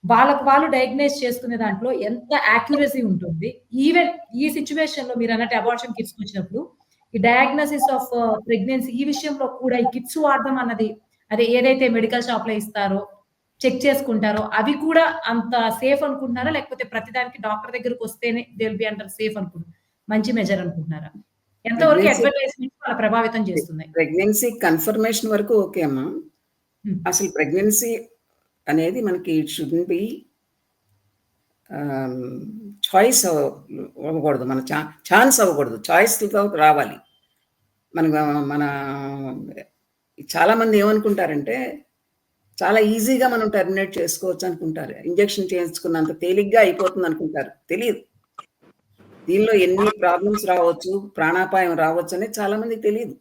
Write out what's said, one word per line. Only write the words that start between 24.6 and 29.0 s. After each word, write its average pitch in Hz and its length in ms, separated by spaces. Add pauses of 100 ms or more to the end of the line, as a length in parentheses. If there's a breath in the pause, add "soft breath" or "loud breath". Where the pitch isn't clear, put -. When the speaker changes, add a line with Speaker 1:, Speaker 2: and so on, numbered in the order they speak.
Speaker 2:
వరకు 208 220
ఓకే 196 280
అమ్మా. 143 380 (680)
Speaker 1:
Hmm. 170 200
Speaker 2:
అసలు 185 240
ప్రెగ్నెన్సీ 214 760 (640)
అనేది 160 320